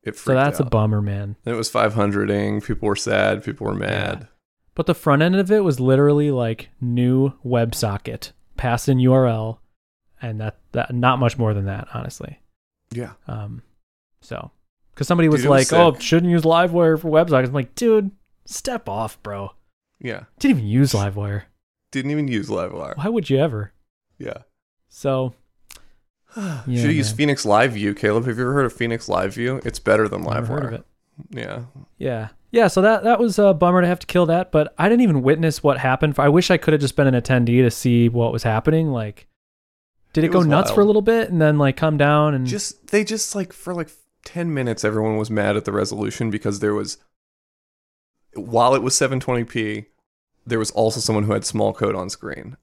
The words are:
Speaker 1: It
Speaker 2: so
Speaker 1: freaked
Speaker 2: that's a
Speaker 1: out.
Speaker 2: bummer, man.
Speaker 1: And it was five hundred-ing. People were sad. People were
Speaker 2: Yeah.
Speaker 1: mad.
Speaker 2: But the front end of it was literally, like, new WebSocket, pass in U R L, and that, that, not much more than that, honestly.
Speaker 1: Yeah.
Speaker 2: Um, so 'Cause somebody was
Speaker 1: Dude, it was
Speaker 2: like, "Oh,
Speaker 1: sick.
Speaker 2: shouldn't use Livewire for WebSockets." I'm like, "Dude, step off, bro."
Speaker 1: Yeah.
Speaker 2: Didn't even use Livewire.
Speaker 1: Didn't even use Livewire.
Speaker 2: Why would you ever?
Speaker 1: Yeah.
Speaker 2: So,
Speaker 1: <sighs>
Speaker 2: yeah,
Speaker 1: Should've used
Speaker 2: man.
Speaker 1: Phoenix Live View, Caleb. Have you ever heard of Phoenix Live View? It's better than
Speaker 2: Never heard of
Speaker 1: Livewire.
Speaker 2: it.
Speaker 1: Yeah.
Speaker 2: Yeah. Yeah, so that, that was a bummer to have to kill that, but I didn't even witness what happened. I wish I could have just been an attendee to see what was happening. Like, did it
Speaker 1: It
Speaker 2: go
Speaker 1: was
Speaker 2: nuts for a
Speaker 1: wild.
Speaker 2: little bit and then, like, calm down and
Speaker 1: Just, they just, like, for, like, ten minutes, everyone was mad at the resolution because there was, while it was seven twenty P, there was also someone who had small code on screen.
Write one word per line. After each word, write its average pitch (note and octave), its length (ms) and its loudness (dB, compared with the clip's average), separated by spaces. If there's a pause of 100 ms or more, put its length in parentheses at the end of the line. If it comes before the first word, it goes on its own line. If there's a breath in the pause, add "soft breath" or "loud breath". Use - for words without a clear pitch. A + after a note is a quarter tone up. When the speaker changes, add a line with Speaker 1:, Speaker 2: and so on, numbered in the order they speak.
Speaker 1:
It - 120 -10
Speaker 2:
so - 100 -20
Speaker 1:
freaked C3 180 2
Speaker 2:
that's C#3+ 160 -2
a C#3+ 40 4
Speaker 1:
out. A#2+ 60 -4
Speaker 2:
bummer, G#2+ 320 2
man. G2+ 420 -6
Speaker 1:
And A#2 100 -6
it A2+ 40 -6
was A2 100 -4
five A2 260 0
hundred-ing. G#2 640 0
People A2 260 -6
were G2+ 100 0
sad. G2+ 460 0
People G#2 240 -8
were G#2 80 -4
Speaker 2:
Yeah. G2 40 -6 (100)
Speaker 1:
mad. G2 400 -6 (460)
Speaker 2:
But E3 120 -4
the E3+ 80 0
front C#3+ 280 2
end F3+ 140 2
of G3 140 0
it G#3 140 4
was C#3 160 0
literally, C#3+ 500 4
like, A#2+ 400 -4 (100)
new B2+ 520 2 (120)
WebSocket, A#2 880 -4 (240)
pass A#2+ 320 -2
in C3 120 4
U B2+ 120 6
R C3 140 4
L, A2+ 340 -4 (600)
and A2 180 -8
that, G#2+ 180 -8 (140)
that, B2 220 -4
not B2+ 240 2
much B2 180 0
more A2 180 0
than G2+ 120 -4
that, G2 260 -8
honestly. - 460 -12 (520)
Speaker 1:
Yeah. A#2 220 -10 (140)
Speaker 2:
Um, G#2+ 360 -12 (580)
so - 320 -14 (420)
'Cause C#3 120 -4
somebody E3+ 220 2
was D3+ 120 2
Speaker 1:
Dude, B2+ 60 -2
it D3 40 2
was C3+ 220 4
Speaker 2:
like, E3 80 4
"Oh, E3+ 140 6
Speaker 1:
sick. - 80 -12
Speaker 2:
shouldn't E3+ 280 2
use E3+ 120 2
Livewire E3 560 2
for D#3+ 120 -6
WebSockets." D#3 380 4
I'm B2+ 60 -6
like, C3+ 200 -6
"Dude, A3 360 2 (340)
step - 440 -8
off, G#2 340 -8
bro." G2 300 -10 (460)
Speaker 1:
Yeah. A2 260 -10 (140)
Speaker 2:
Didn't B3 200 4
even G#2+ 100 -2
use B2+ 240 2
Livewire. G2+ 520 -2 (480)
Speaker 1:
Didn't C3+ 180 -4
even D3 180 -2
use G#2+ 200 -4
Livewire. F2+ 480 -6
Speaker 2:
Why D3+ 120 -6
would A3+ 220 -2
you C3+ 80 4
ever? A#2 340 -2 (460)
Speaker 1:
Yeah. - 200 -12 (500)
Speaker 2:
So, C3 460 -4 (500)
Speaker 1:
<sighs> - 520 -20
Speaker 2:
yeah, E3+ 280 -8
Speaker 1:
Should've B2 320 0
used A2 160 0
Speaker 2:
man. A2 40 -8
Speaker 1:
Phoenix C#3+ 300 0
Live A2+ 260 4
View, G#2 220 -2
Caleb. A2 320 0
Have A#2 120 -4
you B2+ 60 -4
ever B2+ 80 -2
heard C#3 140 2
of A2+ 60 -4
Phoenix A#2 360 -6
Live F#2+ 260 -2
View? B2+ 300 -4
It's A2+ 140 -6
better G#2+ 300 2
than G2 140 -6
Speaker 2:
Never - 240 -4
heard - 180 -6
of A2 60 -8
Speaker 1:
Livewire. A2+ 40 -10
Speaker 2:
it. - 100 -14 (460)
Speaker 1:
Yeah. A#2 320 -12 (360)
Speaker 2:
Yeah. A2+ 300 -6 (220)
Yeah, A#3 180 2
so F#3 140 2
that, G#3+ 220 2
that A3+ 140 2
was A3 200 0
a G3+ 160 6
bummer F3+ 260 4
to F3 60 2
have F3 140 0
to - 60 -18
kill F3+ 200 2
that, E3+ 260 -2
but D3+ 240 2
I E3+ 140 2
didn't A#3+ 120 4
even D#3 200 4
witness D3+ 400 0
what C#3 160 2
happened. C3 400 0
I C#3+ 100 4
wish E3+ 220 4
I F3 80 4
could D#3 140 2
have C#3+ 100 2
just C3 140 -2
been C#3+ 100 4
an B2+ 80 4
attendee A#2+ 480 2
to A#2+ 80 4
see A#2 400 2
what A#2 200 0
was A#2 120 -6
happening. D3+ 500 0
Like, A2 340 -8 (840)
did D#3 120 2
it - 20 2
Speaker 1:
It F3 60 0
Speaker 2:
go F#3 80 4
Speaker 1:
was E3+ 60 4
Speaker 2:
nuts D3 240 4
for G#3 100 4
a G3+ 40 8
Speaker 1:
wild. G#3 40 4
Speaker 2:
little G#3+ 140 4
bit A3+ 280 2
and F3 100 0
then, D3+ 160 4
like, C#3 220 2
calm D#3 180 0
down D3 380 2
and B2+ 120 -2
Speaker 1:
Just, - 420 -8
they G#3 160 0
just, G#3+ 300 -6
like, F#3+ 200 -6
for, - 180 -12
like, E3+ 180 -8 (340)
ten E3+ 280 -6
minutes, B2 320 -2
everyone G#2+ 320 0
was G#2+ 140 -4
mad G#2 260 0
at G#2+ 80 -4
the G2+ 80 -6
resolution G#2 580 -4
because G#2 300 -6
there G#2 140 0
was, G2+ 240 -6 (1400)
while A#2 400 2
it B2+ 80 0
was B2+ 140 -2
seven C3 240 0
twenty B2 240 -4
P, G#2+ 420 -6 (600)
there A#2+ 120 -2
was G#2+ 140 -4
also A2 280 -2
someone G#2+ 240 0
who G#2 80 0
had G#2 120 -2
small G#2+ 280 -2
code G#2 220 -2
on F#2 160 -8
screen. - 520 -14